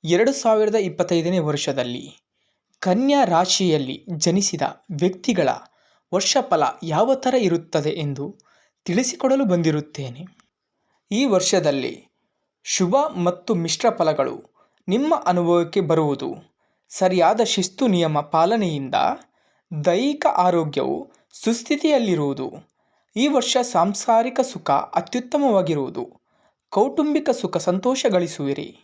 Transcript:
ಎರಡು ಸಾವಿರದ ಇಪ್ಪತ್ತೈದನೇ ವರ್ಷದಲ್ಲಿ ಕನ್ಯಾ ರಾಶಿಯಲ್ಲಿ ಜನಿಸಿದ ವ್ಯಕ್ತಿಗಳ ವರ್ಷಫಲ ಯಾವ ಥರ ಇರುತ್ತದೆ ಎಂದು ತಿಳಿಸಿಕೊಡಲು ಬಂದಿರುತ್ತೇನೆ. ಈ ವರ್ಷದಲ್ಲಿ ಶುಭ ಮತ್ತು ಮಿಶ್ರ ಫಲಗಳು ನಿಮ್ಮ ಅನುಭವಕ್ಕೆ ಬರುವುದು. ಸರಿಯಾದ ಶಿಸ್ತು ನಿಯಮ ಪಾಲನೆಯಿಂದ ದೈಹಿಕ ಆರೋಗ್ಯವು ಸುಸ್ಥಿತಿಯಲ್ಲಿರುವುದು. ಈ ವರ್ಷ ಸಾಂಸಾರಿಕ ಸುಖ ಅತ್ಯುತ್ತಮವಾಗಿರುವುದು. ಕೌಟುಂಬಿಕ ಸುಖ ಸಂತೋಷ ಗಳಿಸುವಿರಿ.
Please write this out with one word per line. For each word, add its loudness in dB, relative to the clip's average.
ಎರಡು 4
ಸಾವಿರದ 2
ಇಪ್ಪತ್ತೈದನೇ 0
ವರ್ಷದಲ್ಲಿ -4
ಕನ್ಯಾ 2
ರಾಶಿಯಲ್ಲಿ 0
ಜನಿಸಿದ 0
ವ್ಯಕ್ತಿಗಳ 0
ವರ್ಷಫಲ 2
ಯಾವ 2
ಥರ -2
ಇರುತ್ತದೆ 0
ಎಂದು -6
ತಿಳಿಸಿಕೊಡಲು 0
ಬಂದಿರುತ್ತೇನೆ. -2
ಈ 0
ವರ್ಷದಲ್ಲಿ 0
ಶುಭ 0
ಮತ್ತು -2
ಮಿಶ್ರ 0
ಫಲಗಳು -2
ನಿಮ್ಮ 0
ಅನುಭವಕ್ಕೆ 2
ಬರುವುದು. 0
ಸರಿಯಾದ 2
ಶಿಸ್ತು 0
ನಿಯಮ 2
ಪಾಲನೆಯಿಂದ 0
ದೈಹಿಕ 0
ಆರೋಗ್ಯವು 0
ಸುಸ್ಥಿತಿಯಲ್ಲಿರುವುದು. 0
ಈ 2
ವರ್ಷ 2
ಸಾಂಸಾರಿಕ 0
ಸುಖ -4
ಅತ್ಯುತ್ತಮವಾಗಿರುವುದು. -2
ಕೌಟುಂಬಿಕ 0
ಸುಖ -2
ಸಂತೋಷ 0
ಗಳಿಸುವಿರಿ. -2